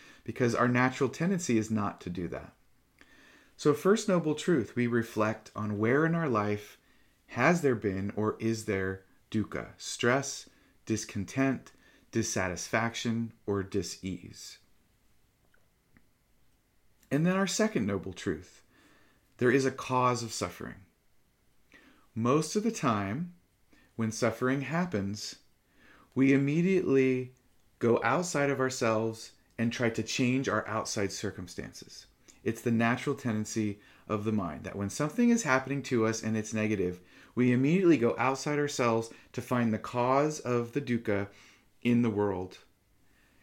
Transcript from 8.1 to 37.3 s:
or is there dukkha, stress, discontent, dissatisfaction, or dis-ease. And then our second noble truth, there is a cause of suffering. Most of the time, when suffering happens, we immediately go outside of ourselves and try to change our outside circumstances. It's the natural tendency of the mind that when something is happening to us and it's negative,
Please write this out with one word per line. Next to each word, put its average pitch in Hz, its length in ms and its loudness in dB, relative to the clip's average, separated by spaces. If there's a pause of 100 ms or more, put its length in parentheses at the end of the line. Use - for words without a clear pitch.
or 107 200 0
is 113 280 -2
there 95 380 -2 (280)
dukkha, 98 360 -4 (100)
stress, - 720 -2 (360)
discontent, 117 880 -4 (400)
dissatisfaction, 113 1200 -2 (140)
or 101 180 0
dis-ease. - 920 -8 (2500)
And 151 160 0
then 185 120 2
our 190 100 0
second 185 380 0
noble 98 260 -4
truth, 85 500 -8 (760)
there 123 140 4
is 135 140 4
a 131 60 2
cause 123 500 0
of 113 120 -8
suffering. - 420 -8 (1400)
Most 131 420 2
of 208 80 0
the 226 80 0
time, 120 600 -2 (640)
when 113 160 -2
suffering 127 500 0
happens, 123 760 -4 (800)
we 139 200 6
immediately 135 1000 2 (460)
go 117 240 4
outside 143 460 0
of 131 100 0
ourselves 113 720 -2 (260)
and 117 140 0
try 120 180 0
to 113 140 -2
change 127 460 0
our 107 180 0
outside 104 440 -2
circumstances. - 920 -10 (400)
It's 117 160 -2
the 120 100 0
natural 120 440 2
tendency 107 640 -4 (280)
of 104 160 -2
the 110 80 0
mind 85 320 -4
that - 120 -10
when 98 140 -4
something 240 420 2
is 233 120 2
happening 131 400 0
to 113 220 2
us 110 180 0
and 110 140 0
it's 107 160 -4
negative, 101 480 0 (320)